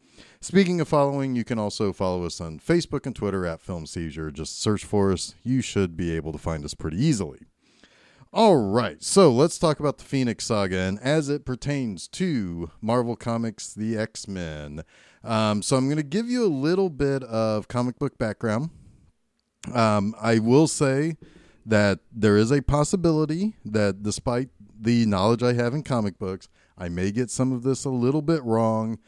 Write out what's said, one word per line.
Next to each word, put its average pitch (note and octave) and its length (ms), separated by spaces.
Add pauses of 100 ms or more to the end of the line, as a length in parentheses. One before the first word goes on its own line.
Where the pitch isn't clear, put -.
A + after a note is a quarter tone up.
(400)
Speaking F3+ 400
of D3+ 80
following, C#3 480
you A#2 80
can A#2+ 120
also G#2 360
follow F2+ 320
us E2+ 160
on D#2+ 180
Facebook - 480
and B2+ 80
Twitter F#2+ 320
at E2 140
Film E2+ 260
Seizure. D#2 460
Just D2+ 280
search G#2 240
for G2 280
us. - 320
You B2+ 160
should F#2 360
be F2 200
able D#2 160
to D2 60
find D#2+ 260
us D2 100
pretty D#2 220
easily. G2+ 460 (880)
All G#3 240
right, G2+ 480
so F#3 260
let's C3+ 260
talk D#3 220
about D3 200
the - 60
Phoenix B2+ 420
Saga F#2+ 340
and F#2+ 180
as C#3 300
it C#3+ 180
pertains B2+ 640
to F#2 720
Marvel A#2 340
Comics, A#2 580
the A2 240
X-Men. D#2+ 840 (400)
Um, A2 400
so C#3 140
I'm C3 120
gonna D3+ 140
give G3+ 260
you B3 160
a F#3+ 60
little E3 400
bit C#3 320
of A2 460
comic B2 320
book C#3 180
background. A#2 520 (1000)
Um, G#2+ 480
I A2+ 200
will B2+ 260
say D3 500 (480)
that G#2 360 (100)
there G#2 280
is A2+ 120
a C#3 120
possibility D#3+ 920 (100)
that G#2 380
despite A#2+ 460 (320)
the A#2 240
knowledge G#2+ 380
I B2 100
have A#2+ 220
in D3+ 80
comic G#2+ 360
books, F#2+ 300 (280)
I F#2 120
may F2+ 220
get A#2+ 200
some C3 220
of A#2+ 100
this C3 220
a C#3 60
little C3 320
bit D3+ 200
wrong. A2 640